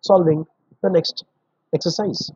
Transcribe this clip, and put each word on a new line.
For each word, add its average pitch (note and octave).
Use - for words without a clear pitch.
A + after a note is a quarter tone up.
solving D#3+
the G3
next -
exercise. F3